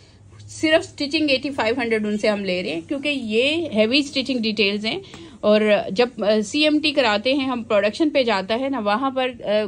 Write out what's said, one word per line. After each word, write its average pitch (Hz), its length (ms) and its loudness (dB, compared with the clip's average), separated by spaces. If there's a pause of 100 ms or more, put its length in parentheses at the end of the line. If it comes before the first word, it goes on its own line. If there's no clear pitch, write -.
(480)
सिर्फ 320 340 2
stitching 302 500 -2
एटी 262 180 0
फ़ाइव 262 300 -2
हंड्रेड 226 260 0
उनसे 208 220 -2
हम 202 180 0
ले 180 160 -2
रहे 190 100 -6
हैं, 330 100 -6
क्योंकि 294 280 -4
ये 269 640 0
heavy 226 300 2
stitching 269 360 -4
details 214 460 0
हैं। 262 160 -4 (420)
और 214 480 4
जब, 240 320 0
अ, 214 180 4
सीएमटी 302 500 2
कराते 247 420 2
हैं 269 140 0
हम, 240 160 -4
production 214 460 2
पे 294 140 4
जाता 208 320 0
है 269 140 -2
ना, 269 100 -4
वहाँ 214 320 0
पर, 254 300 -4
अ, 214 260 0